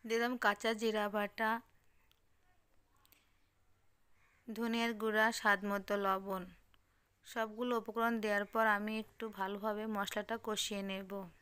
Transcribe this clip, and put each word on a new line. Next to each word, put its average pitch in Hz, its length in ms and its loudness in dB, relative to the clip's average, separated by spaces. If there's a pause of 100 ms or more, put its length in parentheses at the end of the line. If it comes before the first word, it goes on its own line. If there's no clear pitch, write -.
দিয়ে 226 140 0
দিলাম 240 140 2 (120)
কাঁচা 214 340 4
জিরা 214 260 2 (100)
বাটা, 208 340 0 (3000)
ধনিয়ার 233 440 0 (100)
গুঁড়া, 220 260 4 (120)
স্বাদ 202 200 4 (120)
মতো 202 220 -2 (120)
লবণ। 190 380 0 (840)
সবগুলো 226 540 -2
উপকরণ 233 320 0 (100)
দেওয়ার 208 300 2
পর 220 120 4 (120)
আমি 214 160 -2 (100)
একটু - 220 -10 (140)
ভালোভাবে 202 440 -2 (120)
মশলাটা 208 400 -2 (120)
কষিয়ে 202 440 -2
নেব। 135 200 -8 (300)